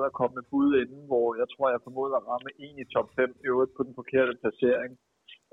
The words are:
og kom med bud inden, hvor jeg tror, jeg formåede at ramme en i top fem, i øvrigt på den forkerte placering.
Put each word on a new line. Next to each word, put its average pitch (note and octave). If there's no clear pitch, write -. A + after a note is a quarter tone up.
og -
kom B2
med B2
bud C#3
inden, C3+
hvor A#2+
jeg B2
tror, C3+
jeg B2
formåede C3+
at G#2
ramme B2
en D3
i -
top -
fem, B2+
i -
øvrigt C3
på C3+
den B2
forkerte B2+
placering. B2